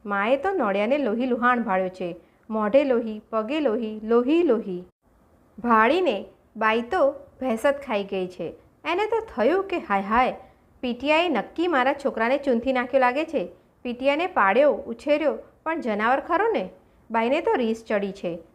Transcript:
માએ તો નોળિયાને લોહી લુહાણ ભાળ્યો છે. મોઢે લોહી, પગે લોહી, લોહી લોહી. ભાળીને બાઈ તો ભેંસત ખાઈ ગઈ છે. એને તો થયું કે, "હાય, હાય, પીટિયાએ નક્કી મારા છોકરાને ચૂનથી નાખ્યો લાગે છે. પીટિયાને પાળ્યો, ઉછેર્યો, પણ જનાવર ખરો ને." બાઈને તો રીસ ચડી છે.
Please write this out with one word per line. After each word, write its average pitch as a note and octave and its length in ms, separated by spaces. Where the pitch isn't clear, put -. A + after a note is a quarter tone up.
માએ G#3 320
તો F#4+ 140
નોળિયાને A3+ 460
લોહી A#3 280
લુહાણ A#3+ 360
ભાળ્યો F#3+ 280
છે. F3 260
મોઢે A3 340
લોહી, A3+ 460
પગે A3+ 300
લોહી, A3 440
લોહી B3 400
લોહી. G3+ 400
ભાળીને A#3+ 680
બાઈ A3 240
તો C#4+ 300
ભેંસત C#4 760
ખાઈ G#3 180
ગઈ F#3+ 240
છે. F3+ 260
એને F4+ 200
તો A4 140
થયું D#4+ 280
કે, G4 140
"હાય, G3 240
હાય, A3+ 340
પીટિયાએ C#4+ 480
નક્કી B3+ 380
મારા C4+ 260
છોકરાને A#3+ 440
ચૂનથી B3+ 360
નાખ્યો B3 260
લાગે B3+ 260
છે. D4+ 240
પીટિયાને C4+ 440
પાળ્યો, B3+ 440
ઉછેર્યો, B3 680
પણ D#4+ 180
જનાવર A3+ 380
ખરો F4 320
ને." G3 180
બાઈને A#3 300
તો A4+ 120
રીસ A3+ 340
ચડી G3+ 240
છે. F3+ 280